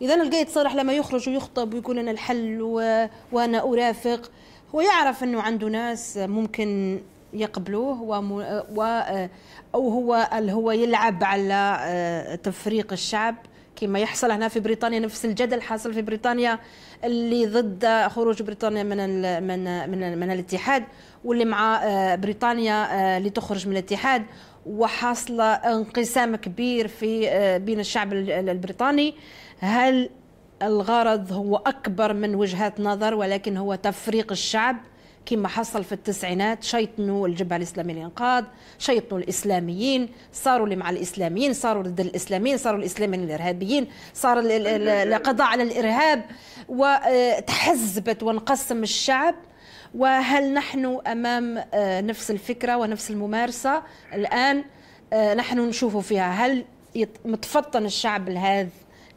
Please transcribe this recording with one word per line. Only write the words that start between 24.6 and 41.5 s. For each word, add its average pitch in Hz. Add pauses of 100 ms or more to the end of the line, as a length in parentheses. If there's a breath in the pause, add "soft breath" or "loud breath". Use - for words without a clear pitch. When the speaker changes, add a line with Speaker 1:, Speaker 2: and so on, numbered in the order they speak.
Speaker 1:
وحاصل 233
انقسام 220
كبير 226
في، 220
آه، 185
بين 214
الشعب 202
ال-، 196
ال-، 185
البريطاني. 254 (460 loud breath)
هل 247 (520)
الغرض 214
هو 202
أكبر 214
من 208
وجهات 202
نظر، 208
ولكن 196
هو 196
تفريق 214
الشعب 226 (500 soft breath)
كما 208
حصل 220
في 190
التسعينات؟ 196
شيطنوا 202
الجبهة 175
الإسلامية 170
للإنقاذ، 233 (340 loud breath)
شيطنوا 202
الإسلاميين، 196 (240 loud breath)
صاروا 247
اللي 196
مع 180
الإسلاميين، 185